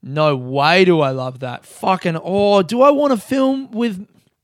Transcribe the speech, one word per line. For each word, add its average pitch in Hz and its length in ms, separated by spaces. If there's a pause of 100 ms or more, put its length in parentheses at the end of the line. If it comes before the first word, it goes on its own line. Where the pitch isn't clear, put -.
No 147 340
way 143 480
do 170 160
I 139 80
love 127 300
that. 127 260
Fucking, 180 580
oh, 202 380
do 226 220
I 285 80
wanna 285 260
film 269 540
with, 214 360 (360)